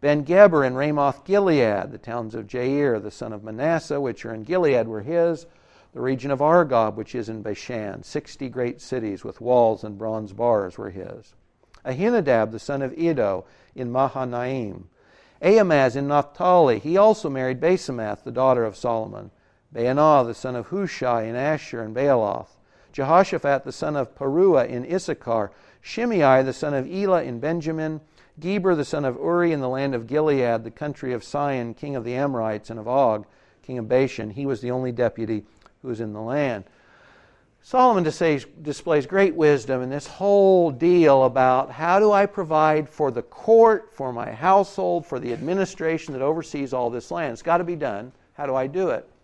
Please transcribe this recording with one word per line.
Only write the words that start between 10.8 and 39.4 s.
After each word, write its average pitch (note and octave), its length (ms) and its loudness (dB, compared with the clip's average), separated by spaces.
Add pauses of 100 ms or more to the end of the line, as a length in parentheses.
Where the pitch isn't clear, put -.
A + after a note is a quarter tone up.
his. F#2+ 440 -16 (500)
Ahinadab, C3+ 680 2
the A2 80 -12
son C#3 240 -6
of C3+ 160 -8
Iddo, A#2+ 460 0 (300)
in B2 180 -8
Mahanaim. B2 960 -4 (540)
Ahimaaz E3 520 6
in C#3 140 -4
Naphtali, D3+ 720 4
he D3+ 180 -2
also G#3 320 4
married C3 320 -4
Basemath, B2+ 640 -2
the B2 80 -12
daughter B2+ 320 2
of G#2+ 100 -4
Solomon. G#2 560 -6 (440)
Baanah, C3 520 4
the A#2 80 -8
son B2+ 220 -8
of A#2 120 -10
Hushai, B2+ 560 -4
in A2+ 120 -6
Asher C3+ 460 -4
and A2 120 -10
Baaloth. B2 640 0 (340)
Jehoshaphat, C#3+ 720 2
the C3 80 -12
son D3+ 220 -6
of C3+ 200 -4
Paruah, C#3+ 520 2
in B2 240 -8
Issachar. A#2+ 640 -4 (300)
Shimei, E3 600 2
the C3+ 100 -2
son D3 220 -4
of C3 160 -4
Elah, F#3 320 0
in B2+ 160 -8
Benjamin. D#3 640 -6 (400)
Geber, F#3 340 0
the D3 100 -2
son D3 200 -6
of B2+ 120 -2
Uri, E3+ 360 0
in D3 80 -2
the B2+ 80 -4
land C3+ 260 -4
of A2+ 120 -6
Gilead, C3 580 0
the A2+ 60 -12
country C#3 420 -8
of A#2 100 -6
Sihon, C3+ 520 -4
king C#3+ 220 -10
of A#2 80 -6
the A#2+ 100 -6
Amorites, A#2 560 -4
and A#2 100 -10
of G#2+ 80 -10
Og, A#2+ 380 2 (360)
king B2+ 160 -10
of A2 100 -8
Bashan. A#2+ 420 0
He C3+ 160 -8
was B2 160 -4
the B2 80 -6
only B2+ 220 -4
deputy A2+ 520 -4 (380)
who C3 60 -12
was A2+ 120 -8
in A2 120 -8
the G#2 80 -10
land. A#2+ 420 -4 (1000)
Solomon B3 440 2
displays, D3+ 420 0 (160)
displays D3 420 0
great F#3+ 300 2
wisdom C3 480 2